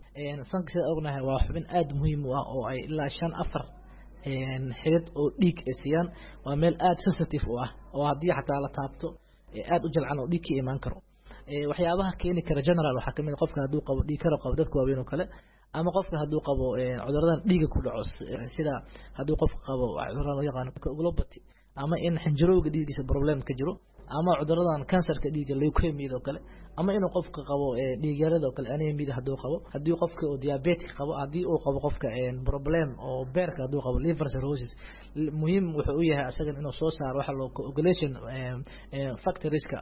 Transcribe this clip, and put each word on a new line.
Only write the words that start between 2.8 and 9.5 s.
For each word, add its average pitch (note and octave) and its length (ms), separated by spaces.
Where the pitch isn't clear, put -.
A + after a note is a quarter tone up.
shan, E3 260
afar, - 300
een, C3 520
xidid E3 380
oo D3 200
dhiig F3 280
ay - 160
siiyaan. E3 340
Waa C#3+ 160
meel E3 200
aad E3+ 240
sensitive D#3+ 460
u A2 100
ah B2 140
oo C#3+ 140
haddii D3 280
xataa C#3 280
la C#3 80
taabto, C#3 400
ee, G#2+ 160